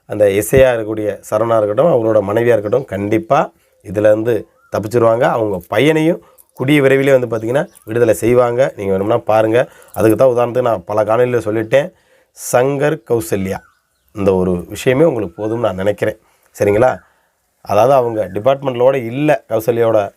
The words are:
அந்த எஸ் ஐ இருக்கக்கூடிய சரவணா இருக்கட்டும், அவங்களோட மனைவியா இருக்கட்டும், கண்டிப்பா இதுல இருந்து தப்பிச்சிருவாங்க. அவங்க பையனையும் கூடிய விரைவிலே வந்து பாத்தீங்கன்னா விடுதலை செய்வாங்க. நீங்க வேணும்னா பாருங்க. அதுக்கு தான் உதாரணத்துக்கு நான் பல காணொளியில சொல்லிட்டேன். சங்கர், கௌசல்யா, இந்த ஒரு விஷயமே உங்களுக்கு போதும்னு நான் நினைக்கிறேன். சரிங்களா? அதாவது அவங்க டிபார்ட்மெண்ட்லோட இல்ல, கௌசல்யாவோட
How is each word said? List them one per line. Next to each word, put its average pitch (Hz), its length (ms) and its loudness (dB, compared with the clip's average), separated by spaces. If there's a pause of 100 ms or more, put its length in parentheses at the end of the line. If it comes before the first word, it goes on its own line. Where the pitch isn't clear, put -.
அந்த 107 240 2
எஸ் 104 260 -2
ஐ 135 40 6
இருக்கக்கூடிய 110 480 0 (220)
சரவணா 113 260 0
இருக்கட்டும், 110 360 2
அவங்களோட 110 360 2
மனைவியா 117 280 2
இருக்கட்டும், 107 280 -2
கண்டிப்பா 113 680 -2 (320)
இதுல 104 280 0
இருந்து 110 360 -2 (280)
தப்பிச்சிருவாங்க. 113 460 2
அவங்க 110 460 -2
பையனையும் 156 540 0 (300)
கூடிய 147 300 0
விரைவிலே 135 380 4
வந்து 120 120 -6
பாத்தீங்கன்னா 120 340 -4 (180)
விடுதலை 113 300 2
செய்வாங்க. 123 600 0
நீங்க 98 160 -6
வேணும்னா 101 260 0
பாருங்க. 110 520 0 (220)
அதுக்கு 107 240 2
தான் 135 120 4
உதாரணத்துக்கு 120 420 0
நான் 101 140 -4
பல 104 200 -2
காணொளியில 120 340 0
சொல்லிட்டேன். 113 500 -2 (640)
சங்கர், 139 440 0 (120)
கௌசல்யா, 98 500 -4 (560)
இந்த 98 200 0
ஒரு 90 340 -2
விஷயமே 127 360 0
உங்களுக்கு 117 320 -2
போதும்னு 110 300 -4
நான் 95 160 -4
நினைக்கிறேன். 101 360 -2 (400)
சரிங்களா? 104 400 2 (640)
அதாவது 110 340 2
அவங்க 113 380 0
டிபார்ட்மெண்ட்லோட 131 600 0
இல்ல, 135 540 -2
கௌசல்யாவோட 113 680 0